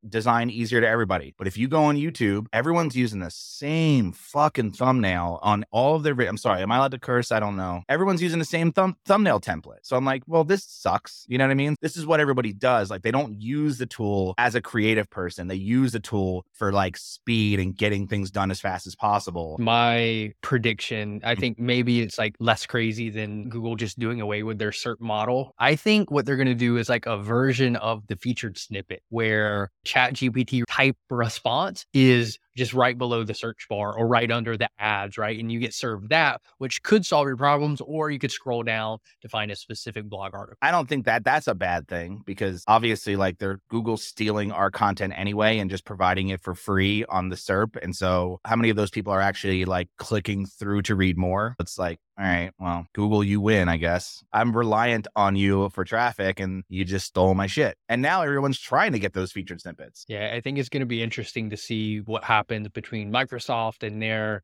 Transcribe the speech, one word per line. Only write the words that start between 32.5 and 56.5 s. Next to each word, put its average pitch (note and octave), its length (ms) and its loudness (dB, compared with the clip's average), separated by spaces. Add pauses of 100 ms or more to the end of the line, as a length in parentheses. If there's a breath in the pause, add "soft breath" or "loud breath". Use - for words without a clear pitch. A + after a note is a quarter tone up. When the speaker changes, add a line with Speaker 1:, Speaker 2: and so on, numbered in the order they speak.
Speaker 2:
just B2 160 -4
right B2 240 4
below A#2+ 260 -2
the A2 100 -6
search - 360 -10
bar G#2 280 -4
or A#2 100 2
right A#2 240 4
under A#2 240 -2
the G#2+ 140 -2 (100)
ads, G2+ 380 -2
right? A2 200 -4
And A2+ 140 -6
you A#2 80 -4
get A#2 140 -4
served G#2+ 360 -6
that, D3+ 320 2 (160 soft breath)
which C3 260 -6
could G#3 220 4
solve D3 220 4
your C3 80 0
problems, C#3+ 460 2
or D3+ 280 -4
you C#3+ 80 -4
could C3 140 -2
scroll A#2 320 -4
down A2 360 -2 (220 soft breath)
to A#2+ 60 -18
find G#2+ 240 -4
a G2 60 -10
specific G#2+ 480 -12
blog G2 280 -10
article. G2+ 280 -16
Speaker 1:
I D3 100 4
don't E3+ 160 2
think C3+ 180 -2
that A2+ 200 2
that's D3 220 2
a C3 80 2
bad F2 340 -2
thing F2+ 360 -8
because F#2+ 400 -4
obviously, A2 520 4
like, F#2 220 0
they're G2 200 -4 (100)
Google A2+ 280 -2
stealing G#2 560 -2
our F#2+ 180 2
content G2 460 0
anyway G#2+ 420 2
and G2 100 -2
just F#2+ 140 -6
providing F#2+ 460 0
it F#2 120 -4
for F2+ 140 -6
free G2+ 500 2
on F#2 220 -2
the F#2 80 -6
serp. G2+ 480 0
And F#2 100 -6
so F2+ 520 0
how A2+ 100 2
many A#2 140 4
of G#2 80 2
those G#2 120 2
people G2+ 220 -6
are F#2+ 100 2
actually, F#2+ 440 0
like, F2+ 320 -2
clicking G2 480 -4
through G2+ 380 -2
to G#2+ 120 0
read F#2 220 4
more? G2 420 0
It's - 180 -8
like, E2+ 220 -4 (180)
"All G2 80 -4
right, F2 340 0
well, F2 340 -4
Google, G#2 300 2
you G2+ 180 0
win, G2+ 280 4
I E2 80 2
guess. E2+ 540 -2
I'm A2+ 240 2
reliant A2+ 600 2
on G2 200 4
you G2 340 2
for G2 140 -4
traffic, G#2+ 560 0
and F#2+ 300 -6